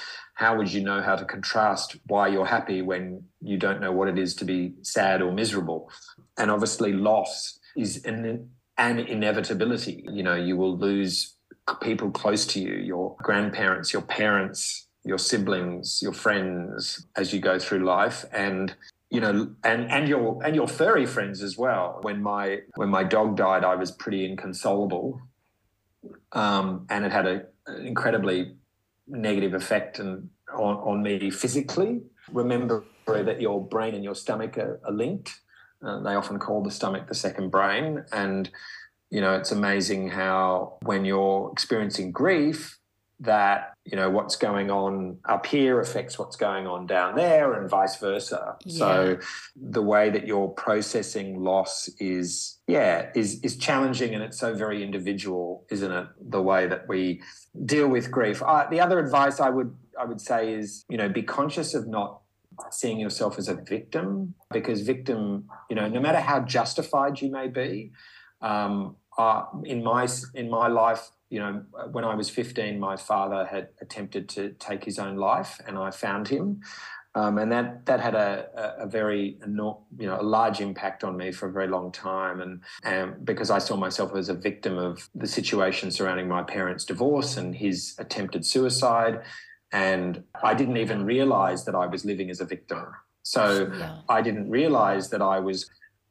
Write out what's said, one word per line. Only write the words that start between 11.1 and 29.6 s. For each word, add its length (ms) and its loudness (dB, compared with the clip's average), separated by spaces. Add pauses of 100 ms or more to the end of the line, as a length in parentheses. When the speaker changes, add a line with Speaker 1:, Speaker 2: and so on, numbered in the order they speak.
Speaker 1:
people 320 0
close 340 2
to 140 -2
you, 140 -2
your 440 -4
grandparents, 760 2
your 100 0
parents, 840 0 (180)
your 140 -2
siblings, 840 0
your 100 -2
friends, 920 -2 (120)
as 160 0
you 80 0
go 180 4
through 260 0
life. 480 2
And, 420 -2 (360)
you 100 0
know, 420 2
and, 300 2
and 160 2
your, 360 2
and 120 2
your 100 4
furry 400 4
friends 360 -4
as 140 -6
well. 460 0
When 180 -2
my, 400 -2 (140)
when 140 0
my 160 4
dog 320 4
died, 280 4
I 120 4
was 160 -2
pretty 340 -4
inconsolable. 920 -2 (1120)
Um, 580 0
and 140 0
it 80 0
had 140 4
a, 180 0 (220)
an 200 -10
incredibly 720 0 (500)
negative 480 0
effect 460 -2